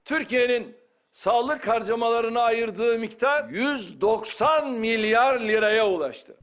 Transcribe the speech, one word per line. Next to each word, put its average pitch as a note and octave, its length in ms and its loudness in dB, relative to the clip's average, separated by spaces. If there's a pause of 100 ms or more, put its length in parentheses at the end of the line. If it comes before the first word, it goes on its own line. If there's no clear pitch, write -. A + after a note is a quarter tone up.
Türkiye'nin B3 720 -2 (360)
sağlık A#3+ 560 -2
harcamalarına A#3 720 0
ayırdığı A3+ 580 0
miktar B3 500 -2
yüz A#3 520 -4
doksan A#3 720 0
milyar A3+ 680 2
liraya G#3+ 480 2
ulaştı. D#3 540 -6